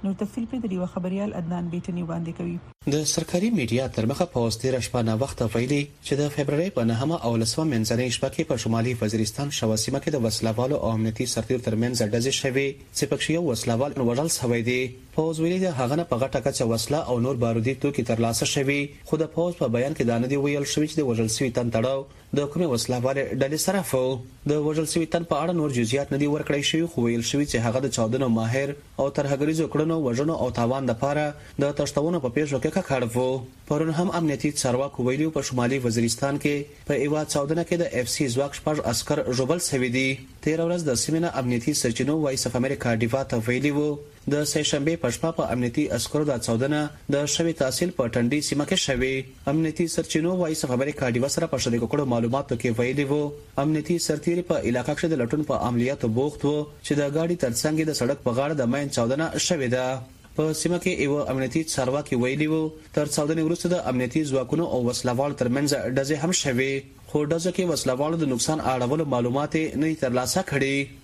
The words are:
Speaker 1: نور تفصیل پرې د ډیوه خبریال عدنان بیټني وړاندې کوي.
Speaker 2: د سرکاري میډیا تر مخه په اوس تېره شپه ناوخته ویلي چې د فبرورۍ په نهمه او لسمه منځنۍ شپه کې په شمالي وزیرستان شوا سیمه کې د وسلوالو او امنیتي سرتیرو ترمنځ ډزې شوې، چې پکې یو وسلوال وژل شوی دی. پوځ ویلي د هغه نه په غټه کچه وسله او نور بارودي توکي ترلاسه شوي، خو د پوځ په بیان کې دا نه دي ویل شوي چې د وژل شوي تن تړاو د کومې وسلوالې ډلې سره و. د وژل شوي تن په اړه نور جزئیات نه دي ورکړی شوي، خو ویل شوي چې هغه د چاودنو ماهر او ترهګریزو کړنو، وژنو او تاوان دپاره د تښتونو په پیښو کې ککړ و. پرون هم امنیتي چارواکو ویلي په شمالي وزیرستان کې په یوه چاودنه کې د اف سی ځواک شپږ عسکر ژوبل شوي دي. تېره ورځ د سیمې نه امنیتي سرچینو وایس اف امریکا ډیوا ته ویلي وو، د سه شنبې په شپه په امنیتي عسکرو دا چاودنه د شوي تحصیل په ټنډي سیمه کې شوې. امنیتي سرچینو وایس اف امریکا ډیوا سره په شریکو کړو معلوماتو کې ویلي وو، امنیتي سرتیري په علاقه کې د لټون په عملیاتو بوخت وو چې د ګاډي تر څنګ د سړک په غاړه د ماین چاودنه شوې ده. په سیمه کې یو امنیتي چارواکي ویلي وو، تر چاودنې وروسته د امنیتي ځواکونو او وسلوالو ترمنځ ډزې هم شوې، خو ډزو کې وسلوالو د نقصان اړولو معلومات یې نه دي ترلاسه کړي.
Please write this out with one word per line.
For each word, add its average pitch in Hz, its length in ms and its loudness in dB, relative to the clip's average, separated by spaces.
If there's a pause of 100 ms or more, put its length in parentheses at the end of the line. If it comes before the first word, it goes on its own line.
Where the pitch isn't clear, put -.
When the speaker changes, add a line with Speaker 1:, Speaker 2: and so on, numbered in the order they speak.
Speaker 1:
نور 196 160 -2
تفصیل 214 300 -4
پرې 262 140 -6
د 208 80 -2
ډیوه 180 200 -2
خبریال 190 480 -4
عدنان 175 320 -4
بیټني 175 320 -4
وړاندې 165 340 -6
کوي. 170 200 -4 (340)
Speaker 2:
د 151 100 2 (120)
سرکاري 180 420 2
میډیا 123 400 2
تر 107 160 2
مخه 139 220 0
په 120 100 2
اوس 113 160 0
تېره 131 260 2
شپه 123 220 0
ناوخته 113 460 0
ویلي 127 260 2 (260)
چې - 140 0
د 147 160 2
فبرورۍ 147 420 0
په 120 140 2
نهمه 143 260 0 (120)
او - 20 2 (100)
لسمه 135 300 0
منځنۍ 120 460 0
شپه 135 180 0
کې 165 160 0
په 127 120 -2
شمالي 117 380 2
وزیرستان 110 560 -2
شوا 110 260 0
سیمه 135 200 -2
کې 156 120 -2
د 123 120 0
وسلوالو 113 520 0
او 117 120 0
امنیتي 110 420 -2
سرتیرو 117 320 -2
ترمنځ 120 300 0 (180)
ډزې 123 260 0
شوې، 139 280 0 (280)
چې - 160 0
پکې - 260 -2
یو 175 120 0
وسلوال 120 480 0 (140)
وژل 147 260 0
شوی 117 320 2
دی. 127 100 2 (380)
پوځ 160 220 0
ویلي 170 260 2
د 175 140 0
هغه 127 200 2
نه 170 140 0
په 117 80 0
غټه 135 260 0
کچه 127 240 0
وسله 117 280 0 (120)
او 123 140 2
نور 127 180 0
بارودي 117 400 2
توکي 131 280 0
ترلاسه 117 420 0
شوي، 143 260 2 (320)
خو 156 120 2
د 156 120 -4
پوځ 170 260 0
په 143 140 2
بیان 131 240 0
کې 139 120 2
دا 113 120 2
نه 131 80 -2
دي 143 140 0
ویل 143 280 0
شوي 151 140 2
چې - 120 -6
د 139 120 2
وژل 113 240 2
شوي 131 240 0
تن 120 160 0
تړاو 131 320 0 (300)
د - 20 4 (120)
کومې 170 200 0
وسلوالې 127 520 0 (180)
ډلې 143 240 0
سره 190 160 2 (120)
و. 131 260 2 (300)
د 147 160 2
وژل 156 280 0
شوي 165 200 2
تن 170 160 2
په 165 140 2
اړه 180 160 0
نور 147 180 0
جزئیات 120 360 0
نه 139 100 0
دي 147 80 2
ورکړی 147 400 0
شوي، 165 200 2
خو 120 140 0
ویل 117 240 2
شوي 143 160 2
چې 127 120 -2 (100)
هغه 117 180 2
د 120 100 -2
چاودنو 127 320 2 (120)
ماهر 135 360 0 (240)
او 135 80 2 (100)
ترهګریزو 147 560 0
کړنو، 160 220 2 (100)
وژنو 139 380 0
او 123 60 0 (100)
تاوان 123 320 0
دپاره 143 340 0 (360)
د 143 180 2
تښتونو 151 460 0
په 117 100 -2
پیښو 143 280 0
کې 156 120 2
ککړ 143 280 0 (120)
و. 127 260 0 (280)
پرون 156 280 2
هم 180 220 0
امنیتي 147 400 0
چارواکو 131 480 0
ویلي 151 300 0
په 135 100 -2
شمالي 123 380 2
وزیرستان 120 580 2
کې 143 480 -2
په - 20 4 (120)
یوه 151 280 0
چاودنه 156 300 0
کې 175 180 -2
د 170 40 2 (160)
اف 120 120 -2
سی 147 220 0
ځواک 139 240 0
شپږ 156 180 0 (140)
عسکر 147 280 0 (200)
ژوبل 143 260 2
شوي 127 320 0
دي. 131 100 2 (360)
تېره 160 240 0
ورځ 175 220 0
د 120 140 2
سیمې 160 220 0
نه 170 40 0 (120)
امنیتي 123 400 0
سرچینو 131 380 0
وایس 135 280 0
اف 120 140 -2
امریکا 127 420 0
ډیوا 131 180 0 (120)
ته 117 140 0
ویلي 135 300 2
وو، 147 120 2 (440)
د 147 180 2
سه 151 180 0
شنبې 156 340 0
په 120 120 0
شپه 165 220 -2
په 147 160 0
امنیتي 123 320 0 (120)
عسکرو 147 320 0
دا 127 80 0 (100)
چاودنه 139 340 2 (320)
د 143 120 2 (100)
شوي 165 260 2
تحصیل 143 360 0
په 117 160 2
ټنډي 123 260 2 (100)
سیمه 143 200 0
کې 185 160 2
شوې. 131 300 2 (380)
امنیتي 160 420 0
سرچینو 165 460 0
وایس 156 240 -2
اف 123 120 0
امریکا 139 380 0
ډیوا 127 220 2
سره 165 160 0
په 127 120 -2
شریکو 117 280 0
کړو 143 200 0
معلوماتو 120 480 0
کې 117 180 0
ویلي 135 300 0
وو، 147 140 2 (400)
امنیتي 156 340 2 (100)
سرتیري 170 440 0
په 156 180 2
علاقه 123 300 0
کې 175 140 0
د 143 80 0
لټون 151 280 0
په 139 60 2 (160)
عملیاتو 120 480 0
بوخت 143 260 -2
وو 147 120 2 (280)
چې - 140 -6
د 143 40 2 (140)
ګاډي 170 260 0
تر 123 80 2 (100)
څنګ 156 140 0 (140)
د 143 120 -2
سړک 131 240 0
په 123 120 2
غاړه 147 240 0
د 120 120 2
ماین 143 240 -2
چاودنه 127 280 2 (220)
شوې 139 280 2
ده. 127 120 2 (500)
په 156 220 2
سیمه 175 240 0
کې 185 80 2 (140)
یو 143 100 2 (160)
امنیتي 131 300 0 (100)
چارواکي 139 440 0
ویلي 131 320 2
وو، 160 140 0 (340)
تر 151 200 2
چاودنې 160 300 2
وروسته 170 260 0
د 175 100 2 (100)
امنیتي 127 380 0
ځواکونو 131 360 0 (100)
او 127 100 2
وسلوالو 123 540 0
ترمنځ 131 300 2 (260)
ډزې 139 280 0
هم 170 80 2 (100)
شوې، 135 320 0 (360)
خو 151 220 0
ډزو 170 240 0
کې 190 160 2
وسلوالو 143 500 0
د 147 100 2
نقصان 151 280 0 (140)
اړولو 135 400 0
معلومات 123 440 0
یې 156 240 -2
نه 156 80 2
دي 156 140 -2
ترلاسه 127 480 2
کړي. 139 260 2 (260)